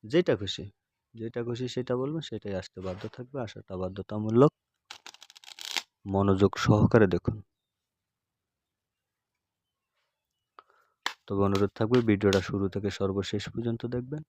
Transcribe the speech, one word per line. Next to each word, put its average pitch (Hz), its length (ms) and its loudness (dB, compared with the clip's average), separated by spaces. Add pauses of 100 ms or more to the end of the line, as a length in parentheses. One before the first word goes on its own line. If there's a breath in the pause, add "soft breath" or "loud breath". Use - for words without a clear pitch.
যেটা 147 320 2
খুশি, 98 300 -8 (480)
যেটা 113 340 -10
খুশি 120 180 -4 (100)
সেটা 127 260 -2
বলবেন, 151 280 -4
সেটাই 101 320 -8
আসতে - 200 -14
বাধ্য 92 220 -8 (120)
থাকবে, 127 300 -12
আসাটা 104 360 -14
বাধ্যতামূলক। 107 720 2 (1500)
মনোযোগ 98 460 4 (140)
সহকারে 107 420 6
দেখুন। 90 300 -2 (4000 soft breath)
তবে 98 200 -2
অনুরোধ 98 320 2
থাকবে 117 180 2 (120)
ভিডিওটা 98 400 4
শুরু 98 240 -2
থেকে 101 160 -4 (100)
সর্বশেষ 98 440 -2 (100)
পর্যন্ত 117 280 -6 (140)
দেখবেন। 131 340 -8